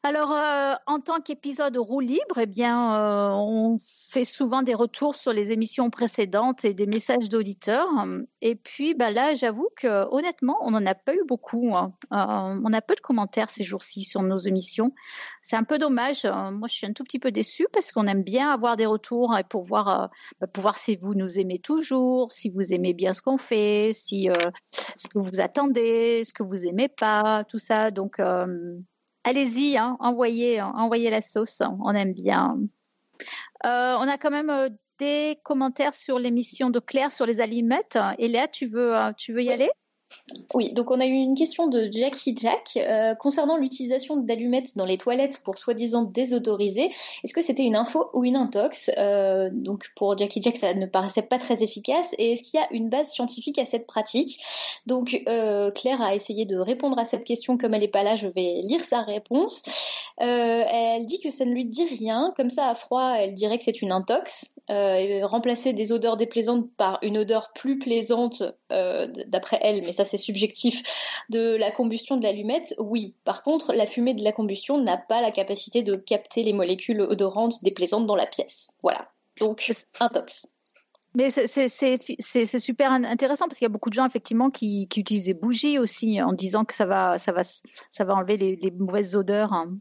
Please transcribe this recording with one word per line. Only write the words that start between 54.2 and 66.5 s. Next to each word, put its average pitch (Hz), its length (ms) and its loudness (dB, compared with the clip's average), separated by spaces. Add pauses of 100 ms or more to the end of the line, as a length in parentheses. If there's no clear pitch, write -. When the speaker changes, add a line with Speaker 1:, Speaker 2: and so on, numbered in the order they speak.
Speaker 2:
Donc, 247 420 0
euh, 214 440 2
Claire 254 280 -2
a 196 140 2
essayé 208 320 -2
de 190 100 -2
répondre 247 420 0
à 233 60 0
cette 233 200 -4
question. 240 340 0
Comme 220 160 2
elle 214 80 2
n'est 208 60 2
pas 202 140 2
là, 214 140 2
je 208 120 -4
vais 175 340 -2
lire 247 220 0
sa 240 180 0
réponse. 226 600 -2 (600)
Euh, 233 480 2
elle 233 340 2
dit 320 160 -4
que 302 100 -4
ça 262 140 -2
ne 240 80 2
lui 247 140 0
dit 240 180 0
rien. 240 500 0
Comme 247 160 0
ça, 262 180 0
à 233 60 2
froid, 254 440 0
elle 196 160 0
dirait 214 240 0
que 233 60 -8
c'est 220 180 0
une 190 100 0
intox. - 600 -2 (160)
Euh, 202 260 2
et 196 280 2
remplacer 233 480 0
des 214 200 -2
odeurs 226 260 2
déplaisantes 233 580 0